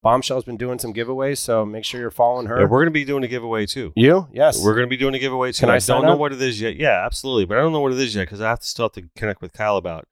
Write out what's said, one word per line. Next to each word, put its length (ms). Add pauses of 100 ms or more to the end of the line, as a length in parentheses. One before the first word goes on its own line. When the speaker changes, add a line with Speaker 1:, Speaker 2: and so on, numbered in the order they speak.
Speaker 1:
Bombshell's 420
been 100
doing 240
some 140
giveaways, 460
so 260
make 180
sure 160
you're 120
following 360
her. 140
Speaker 2:
Yeah, 60
we're 120
gonna 120
be 120
doing 220
a 20
giveaway, 380
too. 320
Speaker 1:
You? 340
Yes. 320
Speaker 2:
We're 120
gonna 120
be 80
doing 200
a 40
giveaway, 320
too. 80
Speaker 1:
Can 100
I 60
Speaker 2:
I 40
Speaker 1:
sign 180
Speaker 2:
don't 80
know 80
Speaker 1:
up? 60
Speaker 2:
what 120
it 100
is 200
yet. 160
Yeah, 280
absolutely. 380
But 140
I 40
don't 120
know 80
what 100
it 80
is 160
yet 140
'cause 100
I 120
have 100
to, 40
still 200
have 80
to 100 (140)
connect 240
with 100
Kyle 240
about 280
it. 80